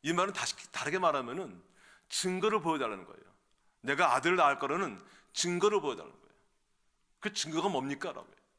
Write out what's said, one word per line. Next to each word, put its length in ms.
이 120
말은 200
다시, 220
다르게 260
말하면은 640
증거를 520
보여달라는 440
거예요. 180
"내가 340
아들을 200
낳을 220
거라는 420
증거를 480
보여달라는 380
거예요." 160
"그 140
증거가 360
뭡니까?" 420
라고요. 220